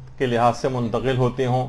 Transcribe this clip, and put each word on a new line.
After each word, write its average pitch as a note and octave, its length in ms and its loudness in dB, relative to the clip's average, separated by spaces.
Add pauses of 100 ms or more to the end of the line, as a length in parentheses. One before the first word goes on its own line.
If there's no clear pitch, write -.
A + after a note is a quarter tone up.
(180)
के C#3 80 2
लिहाज A#2+ 280 4
से - 140 -4
मुंतकिल A#2+ 480 0
होते B2 280 0
हों, B2+ 240 0